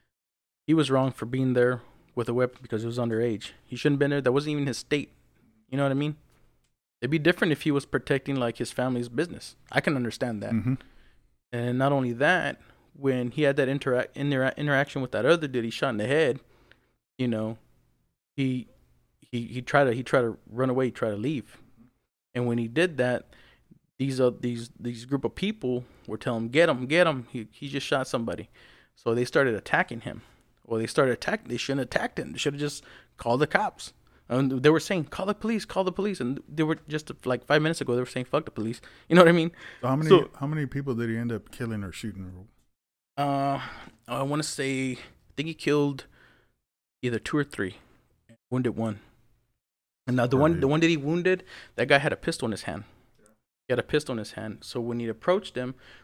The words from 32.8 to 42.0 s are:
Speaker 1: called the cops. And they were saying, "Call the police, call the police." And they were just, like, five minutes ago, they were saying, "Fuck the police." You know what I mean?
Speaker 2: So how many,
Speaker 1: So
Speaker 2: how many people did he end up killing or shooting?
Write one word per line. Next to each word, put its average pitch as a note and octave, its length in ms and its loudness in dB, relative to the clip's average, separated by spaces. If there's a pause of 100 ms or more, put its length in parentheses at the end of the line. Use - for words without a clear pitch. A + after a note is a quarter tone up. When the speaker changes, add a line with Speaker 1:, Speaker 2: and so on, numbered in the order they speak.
Speaker 1:
called A#2+ 240 0
the D3+ 60 4
cops. - 460 -2 (340)
And C3 360 0
they D3+ 80 8
were D#3+ 80 6
saying, E3 260 -2
"Call F#3+ 220 -8
the G#3 80 0
police, G#3+ 300 -2
call - 180 -2
the F3+ 80 -2
police." G3 280 -4
And B2+ 300 -4
they D#3 140 -2
were D#3 240 0
just, D3+ 240 -8 (160)
like, B2 180 -2
five D3+ 160 4
minutes D#3+ 180 0
ago, B2+ 140 -2
they A#2+ 80 2
were B2 60 -4
saying, B2+ 180 -6
"Fuck D#3 200 -2
the - 60 -14
police." A2+ 300 -6 (260)
You D#3+ 80 4
know F3+ 60 12
what E3+ 80 12
I E3+ 40 10
mean? E3 180 2 (300)
Speaker 2:
So A#2+ 60 -4
how C3 80 2
many, D#3 140 2
Speaker 1:
So D3+ 200 8 (100)
Speaker 2:
how C#3 80 -4
many D3+ 180 -2
people C3+ 300 -6
did A#2 140 -2
he A2+ 80 -2
end A#2 140 -4
up G#2 200 -8
killing A2+ 320 -6
or F#2 80 -10
shooting? F#2+ 560 -12 (720)